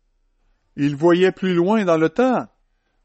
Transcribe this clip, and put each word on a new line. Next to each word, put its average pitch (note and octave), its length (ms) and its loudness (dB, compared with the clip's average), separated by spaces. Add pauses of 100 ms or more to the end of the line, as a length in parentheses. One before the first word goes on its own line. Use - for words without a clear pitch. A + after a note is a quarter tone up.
(760)
Il D3 200 -2
voyait F3 360 2
plus F#3 220 -4
loin G3 300 0
dans E3+ 120 0
le D#3+ 120 0
temps. A#3+ 380 -2 (580)